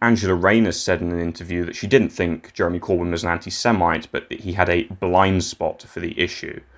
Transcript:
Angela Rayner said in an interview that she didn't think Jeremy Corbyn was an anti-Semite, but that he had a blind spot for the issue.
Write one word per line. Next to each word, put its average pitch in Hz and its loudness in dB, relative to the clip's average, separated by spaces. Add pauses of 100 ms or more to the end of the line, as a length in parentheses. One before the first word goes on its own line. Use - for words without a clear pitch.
Angela 98 2
Rayner 98 4
said 87 -2
in 87 -4
an 87 -2
interview 87 -4
that 85 -8
she 104 -8
didn't 107 4
think 85 -4
Jeremy 87 0
Corbyn 87 0
was 85 -2
an 87 0
anti-Semite, 85 0
but - -6
that - -10
he 90 -6
had 90 2
a 87 2
blind 95 2
spot - -6
for - -12
the 85 -6
issue. - -6 (180)